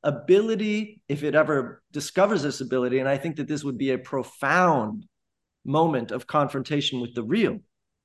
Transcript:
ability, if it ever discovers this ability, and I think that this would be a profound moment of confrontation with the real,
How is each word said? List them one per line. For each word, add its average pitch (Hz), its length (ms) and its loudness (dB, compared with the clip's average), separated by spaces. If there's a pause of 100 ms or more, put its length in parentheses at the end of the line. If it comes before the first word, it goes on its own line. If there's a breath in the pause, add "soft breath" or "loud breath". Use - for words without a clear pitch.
ability, 208 1040 2
if 147 160 -4
it 143 120 0
ever 147 560 2
discovers 185 520 0
this 139 180 -4
ability, 127 380 0
and 131 100 0
I 139 80 2
think 160 200 -6
that 147 100 -6
this 147 160 -6
would 139 140 -4
be 135 140 0
a 127 60 0
profound 135 1080 0 (600)
moment 139 460 0
of - 160 -8
confrontation 139 760 -2
with 120 120 -8
the 120 100 -4
real, 156 360 0 (460)